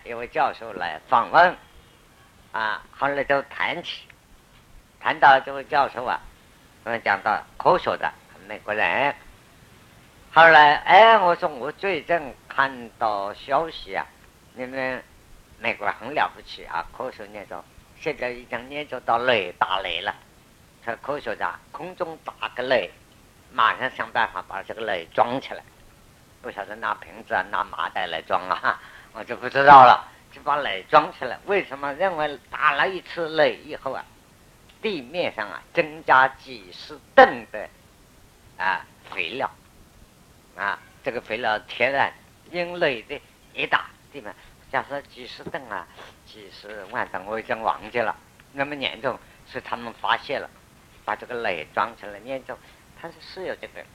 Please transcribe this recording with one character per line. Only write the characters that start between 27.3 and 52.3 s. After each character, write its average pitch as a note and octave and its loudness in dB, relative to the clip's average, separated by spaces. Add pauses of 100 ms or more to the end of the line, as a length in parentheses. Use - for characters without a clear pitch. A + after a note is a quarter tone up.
啊， F#2+ 0
拿 G2 -2
麻 F2+ -8
袋 F#2+ -6
来 E2 -8
装 F#2 -2
啊， G2 -2 (160)
<laughs> - -20
我 A2 -14
就 A#2+ -8
不 A#2 -8
知 C#3 2
道 C#3 12
了。 A#2 8 (240)
就 - -20
把 C#3+ -2
雷 G2+ -4
装 D#3 4
起 - -10
来。 A2+ -6 (100)
为 F#3 0
什 C3+ -12
么 C#3+ -6
认 F3+ -2
为 D3+ -4 (100)
打 C#3+ 0
了 D3+ 0
一 F#3 -6
次 E3+ -8
雷 D3 2
以 C#3+ -16
后 C3+ -8
啊， G#2 -10 (760)
地 F#3+ -4
面 C#3 -4
上 G#2 -6
啊 D#2 -14 (120)
增 D#3 -2
加 C3+ 8
几 A2 -12
十 - -18 (160)
吨 D#3+ 8
的 G2+ -8 (920)
啊 F#2 -2 (240)
肥 F2 -8
料 B2 -4 (1080)
啊？ F#2+ -4 (240)
这 C3+ -6
个 A#2 -8
肥 A2+ -8
料 A2 -2
天 B2 -2
然， B2+ 0 (380)
因 F3 -8
雷 C3+ -2
的 C#3 -12 (340)
一 D3 -6
打， - -2 (260)
地 C#3+ -14
面 G2+ -14 (380)
假 B2 -4
设 C#3 -10
几 B2 -20
十 - -18
吨 D#3 -10
啊， F#2 -8 (400)
几 G#2 -20
十 G#2 -16
万 A#2 -4
吨， F#2 -10
我 A2 -6
已 A2 -8
经 A2+ -6
忘 F2 -2 (140)
记 A#2+ -4
了， G#2+ -2 (380)
那 C#3 -6
么 D3 -8
严 A2 -6
重， A#2 -6 (320)
是 B2+ -10
他 - -8
们 A#2+ -12
发 A2 0
现 C3 -8
了， F2+ -10 (540)
把 G#2+ -4
这 A2 -16
个 A#2 -12
雷 F2 -6
装 G#2+ -2
起 - -16
来 G2+ -14
研 B2+ -12